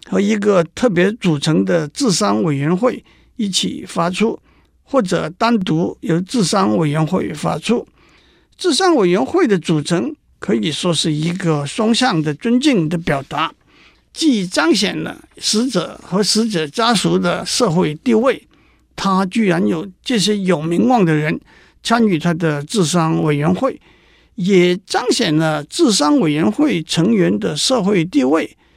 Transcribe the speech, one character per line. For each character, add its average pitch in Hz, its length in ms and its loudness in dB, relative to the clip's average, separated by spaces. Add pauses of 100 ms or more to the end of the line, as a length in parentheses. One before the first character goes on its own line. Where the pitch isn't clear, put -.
和 190 120 0
一 208 160 2
个 202 260 2
特 - 260 -2
别 180 220 2
组 180 260 0
成 160 280 0
的 170 240 -2
治 233 240 -2
丧 202 320 0
委 151 100 0
员 147 220 0
会 247 280 -2 (300)
一 208 160 -4
起 - 340 -4
发 175 240 -4
出， 202 300 -2 (460)
或 269 180 0
者 165 280 -2
单 226 280 0
独 180 440 -2
由 180 180 0
治 190 240 -2
丧 202 320 0
委 160 120 0
员 156 160 0
会 170 300 -4
发 160 240 -4
出。 - 260 -2 (720)
治 349 160 -2
丧 359 220 2
委 202 140 4
员 180 180 2
会 359 180 0
的 208 140 2
组 151 240 0
成 208 320 -2 (240)
可 - 160 -2
以 208 160 -2
说 165 240 -2
是 156 180 -2
一 156 200 -2
个 160 340 -2
双 220 260 0
向 170 300 0
的 151 100 -2
尊 233 280 0
敬 233 280 2
的 175 80 -2
表 165 280 -2
达， - 280 -6 (600)
既 233 340 2
彰 311 260 2
显 185 240 0
了 - 240 -10 (180)
死 233 300 0
者 170 320 -4
和 196 220 -2
死 214 260 0
者 170 200 -2
家 233 260 0
属 180 240 0
的 175 260 -2
社 - 240 0
会 165 240 0
地 226 220 0
位， 247 320 2 (480)
他 196 320 0
居 208 220 0
然 175 180 0
有 196 180 -2 (160)
这 254 160 -4
些 208 220 0
有 180 240 0
名 170 240 0
望 240 180 4
的 165 80 2
人 151 280 -2 (420)
参 233 240 2
与 190 100 2
他 170 160 0
的 156 300 -2
治 185 220 0
丧 160 400 0
委 151 100 2
员 147 180 0
会， 240 280 -2 (540)
也 180 420 4 (100)
彰 - 240 -2
显 196 240 0
了 156 300 0
治 302 260 2
丧 285 300 2
委 160 100 2
员 156 220 0
会 247 320 0
成 170 280 0
员 190 280 2
的 175 160 -4
社 233 260 0
会 180 220 0
地 262 180 0
位， 294 340 0 (200)